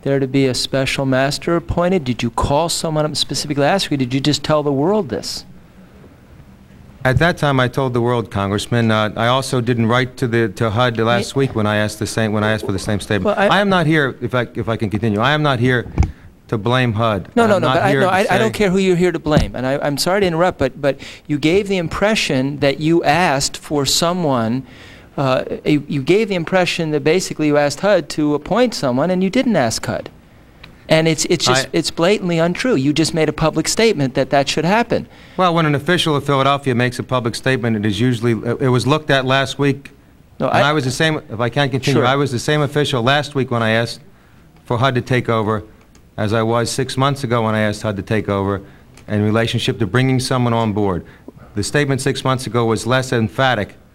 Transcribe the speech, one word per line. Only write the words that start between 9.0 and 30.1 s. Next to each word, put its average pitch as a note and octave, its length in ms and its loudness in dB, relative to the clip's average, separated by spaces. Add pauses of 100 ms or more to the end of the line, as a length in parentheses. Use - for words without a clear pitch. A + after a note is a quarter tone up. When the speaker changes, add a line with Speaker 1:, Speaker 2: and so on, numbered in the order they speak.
Speaker 2:
I A#2 120 0
also B2+ 340 0
didn't A#2 240 0
write B2 320 0
to C3 100 -2
the, A2+ 220 0
to A2+ 200 -2
hud A#2 280 0
last A#2 380 0
Speaker 1:
May C3+ 60 2
Speaker 2:
week C3+ 140 0
when G#2+ 100 0
I G#2+ 120 2
asked G#2+ 220 -2
the G#2 80 -4
same, A2 260 0
when G#2+ 100 0
I G#2+ 80 2
asked A2 140 -2
for G#2 80 -2
the F#2 60 -4
same G#2 200 -2
statement. G#2 380 0
Speaker 1:
Well, G2+ 140 2
I E3+ 60 4
Speaker 2:
I G3+ 40 2
am G3+ 80 0
not F3+ 160 2
here, D3+ 360 2
if A#2+ 140 -6
I, A#2+ 200 0
if A2 120 -4
I A2+ 100 0
can G#2 120 -2
continue, G#2 300 0
I B2+ 120 2
am D3+ 100 0
not C#3 180 0
here B2 300 0 (600)
to A#2+ 80 -2
blame A#2 360 0
hud. G#2+ 420 0
Speaker 1:
No, A#3 80 4
Speaker 2:
I'm A3 60 4
Speaker 1:
no, G3 100 4
no, E3 80 0
Speaker 2:
not C3 80 2
Speaker 1:
but - 80 2
I, F#3 80 4
Speaker 2:
here - 100 2
Speaker 1:
no, F#3 60 4
Speaker 2:
to F#3 60 2
Speaker 1:
I, F#3 60 2
I G#3 60 2
Speaker 2:
say F#3 140 2
Speaker 1:
don't A3 140 0
care G#3 160 2
who F#3 80 2
you're F#3+ 200 4
here F3+ 160 2
to D#3+ 60 -4
blame, C#3 360 2
and B2 100 -4
I, C3+ 120 0
I'm C#3+ 200 -2
sorry F#3+ 240 0
to F#3+ 60 2
interrupt, E3+ 300 0
but, C3+ 240 -2
but C3+ 180 0 (280)
you D3 100 -2
gave F#3 320 2
the G3 80 0
impression D#3 840 -2
that C#3 200 0
you E3 260 2
asked D3 500 0
for C#3+ 300 -2
someone, C3 800 0 (500)
uh, C3 300 0 (180)
you, D3 240 0
you C#3+ 140 -4
gave F#3+ 260 2
the G3 80 -4
impression E3+ 560 0
that D3 140 -2
basically D#3 420 0
you D3 100 4
asked D3 240 0
hud G3 280 2
to D3+ 240 -2
appoint G3+ 400 0
someone, C#3 380 0
and F#3 120 0
you G3 60 0
didn't A#3+ 260 0
ask A#2+ 300 0
hud. - 240 -6 (800)